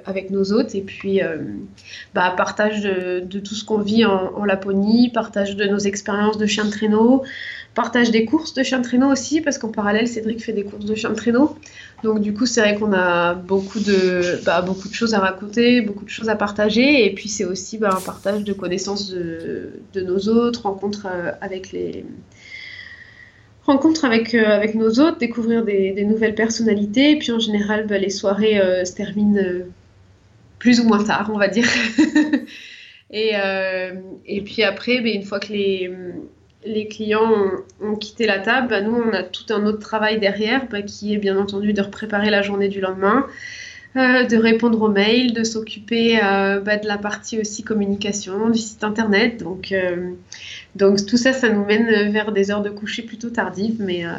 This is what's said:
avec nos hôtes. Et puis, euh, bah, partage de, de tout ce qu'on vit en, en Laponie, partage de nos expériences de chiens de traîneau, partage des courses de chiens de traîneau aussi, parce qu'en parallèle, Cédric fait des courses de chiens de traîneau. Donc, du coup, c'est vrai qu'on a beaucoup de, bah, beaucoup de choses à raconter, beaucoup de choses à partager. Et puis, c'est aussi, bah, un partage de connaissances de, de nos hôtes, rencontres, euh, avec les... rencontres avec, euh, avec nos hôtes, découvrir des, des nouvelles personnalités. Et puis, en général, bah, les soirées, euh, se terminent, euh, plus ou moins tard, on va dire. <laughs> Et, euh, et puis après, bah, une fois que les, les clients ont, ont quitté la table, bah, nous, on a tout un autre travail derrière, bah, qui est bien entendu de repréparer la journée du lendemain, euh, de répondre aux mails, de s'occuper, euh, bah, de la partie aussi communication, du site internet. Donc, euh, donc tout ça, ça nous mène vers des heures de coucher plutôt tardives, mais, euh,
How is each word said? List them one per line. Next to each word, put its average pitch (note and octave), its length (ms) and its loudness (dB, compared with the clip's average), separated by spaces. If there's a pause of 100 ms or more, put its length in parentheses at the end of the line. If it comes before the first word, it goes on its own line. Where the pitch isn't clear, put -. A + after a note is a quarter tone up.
avec F#3+ 240 -6
nos G3 240 0
hôtes. A#3 200 2
Et G3 80 -4
puis, F#3+ 400 -2
euh, E3 160 -4 (760)
bah, F#3 200 2
partage G#3 460 0
de, F3+ 380 -2
de F3+ 200 -8
tout - 160 -10
ce - 100 -8
qu'on G#3+ 140 0
vit G#3+ 260 2
en, F#3+ 280 2
en G#3 120 -4
Laponie, G3+ 640 2
partage G3+ 480 -2
de G#3 80 0
nos G3+ 140 2
expériences G#3 580 0
de G#3+ 80 0
chiens G#3 200 0
de G#3 60 -2
traîneau, A3 520 4 (520)
partage A#3 340 2
des A3 160 4
courses D#4 280 -2
de C4+ 100 0
chiens B3+ 160 0
de B3 40 -2
traîneau B3+ 280 2
aussi, D4 300 0
parce C#4+ 160 -2
qu'en A3 120 -6
parallèle, G#3+ 380 0
Cédric A3 360 -6
fait A3+ 100 -6
des G3+ 100 -4
courses G#3 220 -12
de G#3+ 100 -2
chiens A3 160 -4
de G#3+ 40 -4
traîneau. B3 420 2 (460)
Donc, A3 160 2
du G#3 140 0
coup, B3 140 0
c'est A#3 140 2
vrai G#3 140 4
qu'on G#3 180 0
a F3 420 2
beaucoup F#3+ 440 -2
de, F#3 640 2
bah, F3 180 2
beaucoup F#3 280 -4
de - 40 -12
choses A3+ 200 -2
à G#3 60 2
raconter, G#3 640 2
beaucoup G3+ 220 -4
de - 60 -14
choses A3 200 -6
à G#3+ 60 0
partager. G#3+ 720 4
Et G3 80 0
puis, - 160 -10
c'est G3+ 160 -4
aussi, F#3 320 -8
bah, G#3 180 0
un F#3 60 -4
partage G#3 420 -4
de G3+ 100 -4
connaissances F#3+ 580 -6
de, E3+ 640 -8 (200)
de G3 80 -6
nos F#3 260 -2
hôtes, A#3 300 2
rencontres, G3+ 480 -4
euh, F3 260 -4 (100)
avec F#3+ 300 -10
les... F3 320 -8 (1600)
rencontres D4+ 380 4
avec, A3+ 300 2
euh, A3 140 4
avec G#3+ 260 2
nos A3 260 2
hôtes, D#4+ 200 4
découvrir A#3 440 0
des, G3 280 0
des G3 120 -2
nouvelles A3 320 2
personnalités. A3 760 2
Et D4+ 80 4
puis, A#3 120 -2
en A#3 80 0
général, G#3 480 0
bah, G3+ 120 0
les F#3+ 100 0
soirées, G3+ 500 2
euh, F#3 240 2
se F3 120 -6
terminent, G#3 420 0
euh, F3+ 300 -2 (920)
plus A#3+ 220 4
ou A#3+ 60 4
moins G#3 180 4
tard, G#3 300 0
on G#3+ 40 -2
va G3+ 100 4
dire. A3 200 2 (300)
<laughs> - 1160 -2
Et, G#3+ 220 0
euh, F#3+ 560 -2 (340)
et G3+ 160 -6
puis G#3+ 220 -2
après, A3 380 0
bah, A3+ 80 0
une G3+ 140 -2
fois G3+ 160 -6
que G3+ 120 -10
les, G3 400 -2 (760)
les G#3+ 220 -4
clients G#3+ 420 0 (520)
ont, G#3+ 80 -4
ont G#3+ 60 -2
quitté - 300 -4
la G3 140 2
table, A#3 300 0
bah, G3+ 120 0
nous, A3 140 0
on A#3 180 0
a F#3 100 -2
tout - 300 -8
un G#3 120 0
autre G#3+ 140 0
travail G#3+ 400 0
derrière, G#3+ 500 0
bah, G3+ 120 -4
qui G#3 320 -6
est G#3+ 40 0
bien G3 200 0
entendu G3+ 360 0
de G3 80 2
repréparer G#3 480 -2
la G3+ 120 4
journée G3+ 280 0
du G3 100 -6
lendemain, G3 460 2 (720)
euh, B3+ 260 4
de A3+ 140 2
répondre A3+ 440 4
aux A3 60 4
mails, A3 460 2
de A3+ 100 -2
s'occuper, A3+ 800 0
euh, G3 380 2
bah, G#3 160 0
de G#3 100 -6
la G3+ 100 -2
partie G3+ 400 -8
aussi G#3 260 -4
communication, G3+ 880 -2
du A3+ 100 2
site - 260 -8
internet. A3 560 2
Donc, F#3 320 -8
euh, F3+ 380 -2 (640)
donc G3+ 300 4
tout A#3+ 120 2
ça, B3+ 160 2
ça C4 160 2
nous G3+ 160 2
mène G#3+ 480 4
vers G#3+ 180 0
des G3 200 2
heures G#3 100 -2
de G3+ 80 -4
coucher G#3 320 -10
plutôt A3+ 280 -12
tardives, G3+ 500 -2
mais, F3+ 260 -4
euh, E3+ 140 -6